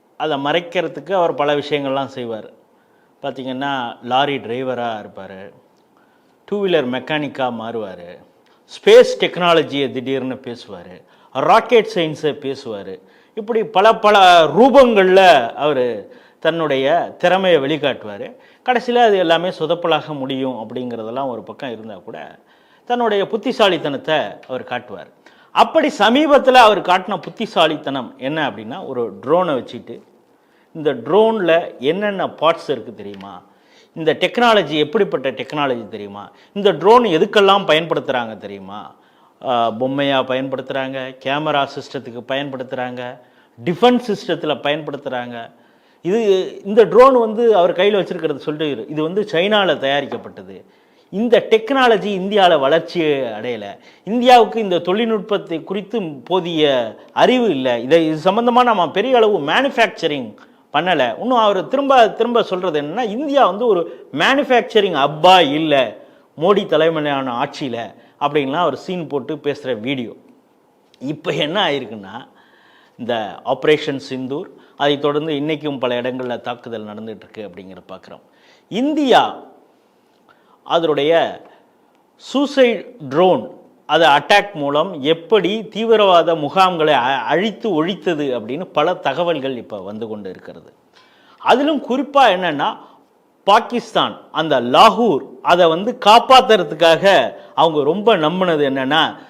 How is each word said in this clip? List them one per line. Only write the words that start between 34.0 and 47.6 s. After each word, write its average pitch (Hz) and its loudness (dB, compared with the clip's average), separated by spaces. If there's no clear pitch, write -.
டெக்னாலஜி 180 2
எப்படிப்பட்ட 147 -2
டெக்னாலஜி 127 -4
தெரியுமா, 101 -14
இந்த 202 2
ட்ரோன் 208 4
எதுக்கெல்லாம் 196 2
பயன்படுத்துறாங்க 147 -2
தெரியுமா, 98 -16
ஆ, 117 0
பொம்மையா 135 -2
பயன்படுத்துறாங்க, 131 -8
கேமரா 143 -2
சிஸ்டத்துக்கு 123 -12
பயன்படுத்துறாங்க, 127 -8
டிஃபென்ஸ் 240 2
சிஸ்டத்துல 160 -4
பயன்படுத்துறாங்க. 131 -8
இது, 190 0
இந்த 214 4
ட்ரோன் 247 6
வந்து 220 2
அவர் 175 4